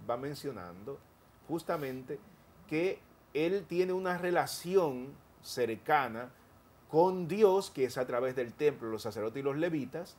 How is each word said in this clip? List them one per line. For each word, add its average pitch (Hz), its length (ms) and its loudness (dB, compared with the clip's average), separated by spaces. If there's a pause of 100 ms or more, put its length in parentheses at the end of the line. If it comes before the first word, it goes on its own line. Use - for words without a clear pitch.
va 120 80 0
mencionando 123 800 -8 (480)
justamente 143 720 -6 (500)
que 165 300 0 (360)
él 170 340 0
tiene 185 240 2
una 185 260 -2
relación 160 960 0 (280)
cercana 123 880 0 (600)
con 180 380 4
Dios, 196 420 6
que 131 140 0
es 127 140 0
a 127 80 0
través 127 280 0
del 120 180 -2
templo, 139 380 0
los 107 120 -6
sacerdotes 110 380 -4
y 139 40 -4
los 139 120 0
levitas. 156 640 -4